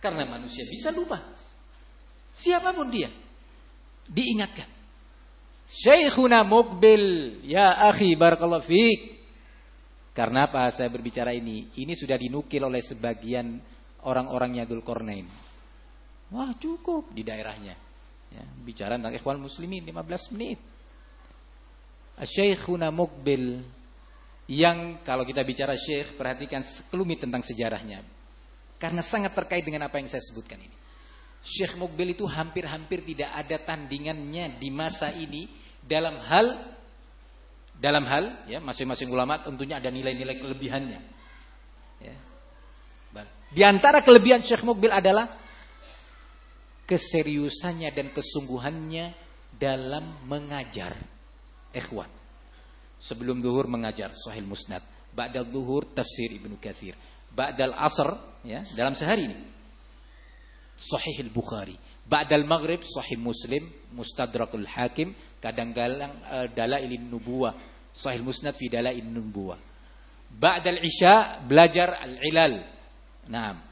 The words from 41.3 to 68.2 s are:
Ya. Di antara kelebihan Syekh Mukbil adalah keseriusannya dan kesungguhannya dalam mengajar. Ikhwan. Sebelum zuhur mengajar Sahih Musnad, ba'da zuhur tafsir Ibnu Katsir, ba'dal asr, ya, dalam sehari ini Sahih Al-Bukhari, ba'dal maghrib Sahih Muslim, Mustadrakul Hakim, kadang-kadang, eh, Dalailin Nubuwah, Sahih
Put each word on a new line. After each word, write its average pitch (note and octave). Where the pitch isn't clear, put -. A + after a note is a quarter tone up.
Ya. B2+
Di E3+
antara C#4
kelebihan A#3
Syekh A3
Mukbil A3
adalah G3
keseriusannya D#3
dan C#3
kesungguhannya D#3
dalam C#3
mengajar. C3+
Ikhwan. B2
Sebelum B2
zuhur B2
mengajar A2
Sahih A2
Musnad, G2
ba'da B2
zuhur C3
tafsir A#2
Ibnu G2+
Katsir, F#2+
ba'dal C3
asr, D3+
ya, B2+
dalam C3
sehari D#3+
ini F#2
Sahih C3+
Al-Bukhari, G#2
ba'dal D3+
maghrib D#3+
Sahih A#2+
Muslim, A#2+
Mustadrakul A#2
Hakim, D3+
kadang-kadang, A#2+
eh, C3
Dalailin B2
Nubuwah, A#2+
Sahih B2